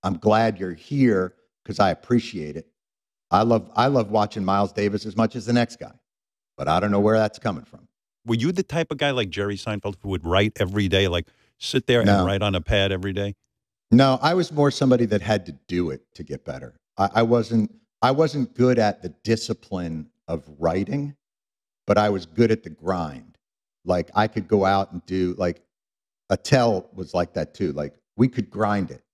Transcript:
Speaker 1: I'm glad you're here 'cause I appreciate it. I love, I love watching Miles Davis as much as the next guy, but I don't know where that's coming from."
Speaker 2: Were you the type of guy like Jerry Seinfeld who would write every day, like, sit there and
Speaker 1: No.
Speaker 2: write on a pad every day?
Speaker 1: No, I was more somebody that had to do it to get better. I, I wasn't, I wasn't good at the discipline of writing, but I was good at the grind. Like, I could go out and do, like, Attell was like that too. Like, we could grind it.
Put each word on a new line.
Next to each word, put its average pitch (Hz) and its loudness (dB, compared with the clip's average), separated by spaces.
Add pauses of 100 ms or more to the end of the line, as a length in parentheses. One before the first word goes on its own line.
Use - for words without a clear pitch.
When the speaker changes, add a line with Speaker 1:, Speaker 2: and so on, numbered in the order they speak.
Speaker 1:
I'm 92 -2
glad 107 2
you're 90 -8
here 107 0 (280)
'cause - -10
I 95 4
appreciate 80 -4
it. - -14 (640)
I 101 4
love, 113 0
I 120 2
love 123 0
watching 104 -2
Miles 98 0
Davis 104 -4
as 101 -10
much 113 0
as 110 -10
the 117 -4
next 120 -2
guy, - -16 (640)
but 67 -6
I 82 2
don't 104 -2
know 101 2
where 107 4
that's 107 0
coming 95 -6
from." - -20 (380)
Speaker 2:
Were 117 0
you 127 0
the 185 -2
type 165 -4
of 147 -8
guy 143 0
like 120 -2
Jerry 101 -4
Seinfeld 104 -8
who 98 -10
would 87 -4
write 101 2
every 101 0
day, 95 2
like, 87 -2 (300)
sit - -4
there 120 4
and 101 2
Speaker 1:
No. 98 4
Speaker 2:
write 98 0
on 101 0
a 90 0
pad 98 0
every 95 -4
day? 101 -6 (560)
Speaker 1:
No, 127 6
I 160 2
was 175 0
more 143 2
somebody 127 2
that 104 0
had 98 0
to 76 -14 (140)
do 87 -2
it 65 -10 (140)
to 85 -14
get 71 -12
better. 64 -14 (220)
I, 98 0
I 113 4
wasn't, 113 0 (280)
I 127 2
wasn't 147 -2
good 123 4
at 107 0
the 90 -10 (140)
discipline 90 -6 (180)
of 82 -8 (160)
writing, 101 -4 (720)
but 101 4
I 104 2
was 95 -4
good 113 2
at 110 -2
the 85 -16
grind. 78 -8 (480)
Like, 90 -2
I 107 2
could 110 -6
go 101 2
out 98 2
and 90 -12
do, 92 -2
like, 87 -4 (680)
Attell 113 0
was 92 -14
like 87 -2
that - -6
too. 87 -4
Like, 71 -8 (220)
we 131 4
could 113 -4
grind 101 -2
it. - -20 (100)